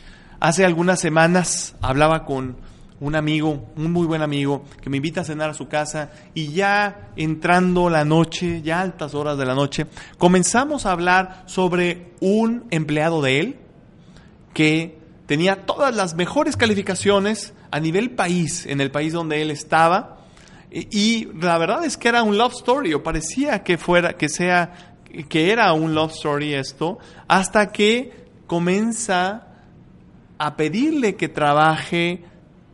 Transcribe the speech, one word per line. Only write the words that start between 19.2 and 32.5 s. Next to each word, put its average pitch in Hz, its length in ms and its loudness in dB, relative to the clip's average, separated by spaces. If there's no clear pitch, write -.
él 156 100 -4
estaba, 165 720 0
y, - 180 -10
y 220 380 0
la 170 160 0
verdad 208 280 0
es 285 120 -4
que - 120 0
era 233 160 2
un 208 120 2
love 240 180 2
story, 247 400 0
o 139 100 -2
parecía 202 580 -4
que 175 160 0
fuera, 175 360 2
que 151 140 -4
sea, 175 680 -2
que 165 240 2
era 220 200 4
un 160 220 0
love 156 160 0
story 147 440 -4
esto, 147 440 -6
hasta 190 420 2
que 220 560 0
comienza 190 960 -2
a 151 200 -6
pedirle 226 580 2
que 160 140 -2
trabaje 156 960 2